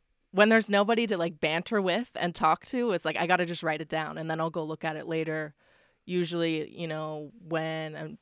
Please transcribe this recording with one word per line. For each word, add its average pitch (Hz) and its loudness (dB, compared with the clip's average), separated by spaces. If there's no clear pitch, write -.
when 208 6
there's 220 4
nobody 214 4
to, 202 0
like, 170 -2
banter 175 0
with 190 0
and 175 -2
talk 160 2
to, 240 0
it's 175 0
like, 156 0
I 170 0
gotta 180 2
just 170 -6
write 156 0
it 156 -10
down, 156 -4
and 160 -4
then 160 -2
I'll 165 0
go 160 -4
look 156 -6
at 160 -2
it 151 -10
later. 156 -4
Usually, 170 0
you 170 -6
know, 156 -8
when 160 -4
I'm 156 -10